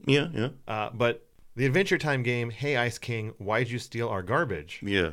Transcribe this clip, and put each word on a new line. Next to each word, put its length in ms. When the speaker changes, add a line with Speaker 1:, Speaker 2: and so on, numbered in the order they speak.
Speaker 1:
Yeah, 260
yeah. 160
Speaker 2:
Uh, 280
but 320
the 100
Adventure 320
Time 240
game, 280
Hey 280
Ice 180
King, 420
Why'd 300
You 100
Steal 300
Our 140
Garbage? 600
Speaker 1:
Yeah, 300